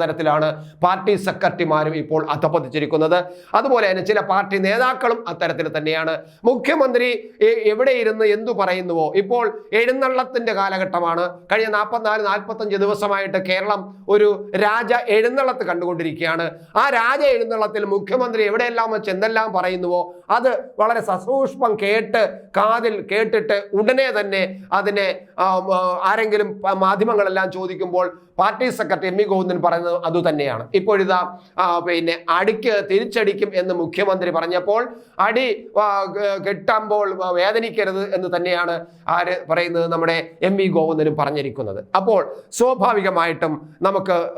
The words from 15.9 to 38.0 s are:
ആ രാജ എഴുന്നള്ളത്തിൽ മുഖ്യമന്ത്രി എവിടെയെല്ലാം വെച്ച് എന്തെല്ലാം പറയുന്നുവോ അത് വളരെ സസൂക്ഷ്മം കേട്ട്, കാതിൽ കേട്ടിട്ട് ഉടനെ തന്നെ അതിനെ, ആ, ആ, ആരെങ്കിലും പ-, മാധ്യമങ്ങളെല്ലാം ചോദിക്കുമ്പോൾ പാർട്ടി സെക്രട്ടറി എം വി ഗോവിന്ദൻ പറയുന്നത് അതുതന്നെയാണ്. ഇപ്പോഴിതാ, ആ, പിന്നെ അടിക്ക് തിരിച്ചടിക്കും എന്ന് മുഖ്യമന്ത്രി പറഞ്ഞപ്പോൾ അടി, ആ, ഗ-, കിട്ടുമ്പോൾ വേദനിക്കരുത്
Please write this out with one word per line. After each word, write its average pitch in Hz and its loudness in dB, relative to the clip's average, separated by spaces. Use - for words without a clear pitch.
ആ - 2
രാജ 254 0
എഴുന്നള്ളത്തിൽ 220 -2
മുഖ്യമന്ത്രി 220 0
എവിടെയെല്ലാം 233 0
വെച്ച് 214 -2
എന്തെല്ലാം 220 0
പറയുന്നുവോ 180 0
അത് 247 2
വളരെ 220 2
സസൂക്ഷ്മം 254 0
കേട്ട്, 220 2
കാതിൽ 220 2
കേട്ടിട്ട് 220 0
ഉടനെ 254 2
തന്നെ 190 0
അതിനെ, 202 0
ആ, 180 2
ആ, 185 0
ആരെങ്കിലും 214 0
പ-, 190 2
മാധ്യമങ്ങളെല്ലാം 196 2
ചോദിക്കുമ്പോൾ 180 -2
പാർട്ടി 220 2
സെക്രട്ടറി 190 -2
എം 185 -4
വി 208 4
ഗോവിന്ദൻ 185 0
പറയുന്നത് 170 0
അതുതന്നെയാണ്. 151 0
ഇപ്പോഴിതാ, 190 2
ആ, 185 2
പിന്നെ 170 0
അടിക്ക് 214 0
തിരിച്ചടിക്കും 196 0
എന്ന് 185 0
മുഖ്യമന്ത്രി 185 0
പറഞ്ഞപ്പോൾ 180 0
അടി, 233 2
ആ, - 2
ഗ-, 202 -2
കിട്ടുമ്പോൾ 208 0
വേദനിക്കരുത് 202 0